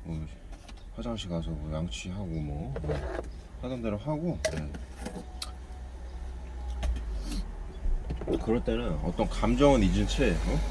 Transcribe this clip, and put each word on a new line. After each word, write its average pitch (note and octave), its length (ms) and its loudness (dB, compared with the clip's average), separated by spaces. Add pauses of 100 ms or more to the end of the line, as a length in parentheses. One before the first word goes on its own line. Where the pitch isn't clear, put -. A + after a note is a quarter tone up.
뭐, D#2+ 240 -4 (680)
화장실 A2 340 -4
가서 E2 200 0
뭐 D#2 240 -4
양치하고 F2+ 520 -4
뭐, D#2+ 500 -2 (120)
예, D2+ 60 2 (720)
하던 B2+ 180 -2
대로 G#2 160 0
하고, D3+ 400 0 (160)
예. D2 180 -2 (3750)
그럴 A3+ 260 2
때는 A2+ 360 0
어떤 F#2 280 2
감정은 B2 540 8
잊은 F#2+ 260 6
채, A#2+ 260 4
어? C#3 260 2 (120)